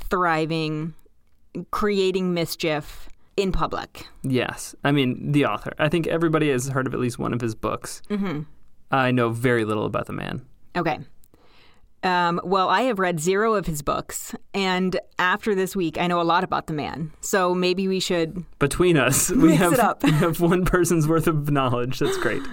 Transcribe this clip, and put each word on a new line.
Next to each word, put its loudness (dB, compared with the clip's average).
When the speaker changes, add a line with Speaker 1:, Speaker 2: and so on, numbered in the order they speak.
Speaker 1:
thriving, 0
creating 0
mischief -4
in 0
public. -4
Speaker 2:
Yes. -4
I 4
mean, 0
the 4
author. -4
I 2
think 0
everybody 0
has 0
heard -2
of -6
at -4
least -2
one -2
of -4
his -4
books. -8
Speaker 1:
Mm-hmm. -4
Speaker 2:
I 2
know 2
very 2
little -2
about -4
the -10
man. -8
Speaker 1:
Okay. -2
Um, 2
well, 2
I 2
have 0
read 0
zero 2
of 0
his -6
books, -6
and 0
after 0
this -2
week, -2
I 0
know 2
a 2
lot 4
about -4
the -6
man. -6
So 2
maybe 0
we 0
should -2
Speaker 2:
Between 4
us, 2
we 6
Speaker 1:
mix 6
Speaker 2:
have, 4
Speaker 1:
it 4
up. 2
Speaker 2:
<laughs> -
we 6
have 2
one 4
person's 2
worth 2
of 0
knowledge. 0
That's 0
great. -2